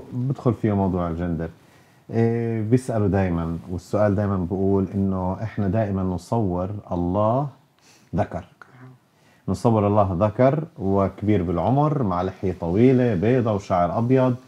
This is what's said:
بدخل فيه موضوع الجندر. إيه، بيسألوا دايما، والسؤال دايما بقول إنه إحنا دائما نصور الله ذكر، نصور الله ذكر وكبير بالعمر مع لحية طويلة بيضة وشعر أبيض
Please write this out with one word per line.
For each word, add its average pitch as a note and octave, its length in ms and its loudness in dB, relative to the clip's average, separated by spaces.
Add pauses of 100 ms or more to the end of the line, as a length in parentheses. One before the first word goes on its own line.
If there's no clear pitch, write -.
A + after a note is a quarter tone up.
(120)
بدخل B2+ 420 -2
فيه G#2+ 180 0
موضوع F#2 360 0
الجندر. E2 400 -4 (640)
إيه، A2+ 520 -2
بيسألوا A2+ 460 0
دايما، E2+ 500 0 (120)
والسؤال G2+ 440 0
دايما G2+ 220 0
بقول F#2+ 580 0
إنه F#2+ 480 -2
إحنا G#2+ 260 -4
دائما G2 340 0
نصور F#2 680 -4 (220)
الله G#2 560 0 (680)
ذكر، - 280 -4 (1040)
نصور G#2 380 2
الله G2+ 340 2
ذكر C3 440 2 (140)
وكبير G2 640 0
بالعمر B2 600 0
مع F2+ 200 -2
لحية F#2 380 -4
طويلة A#2+ 540 4
بيضة A2+ 380 2
وشعر F#2 460 0
أبيض B2+ 360 2 (140)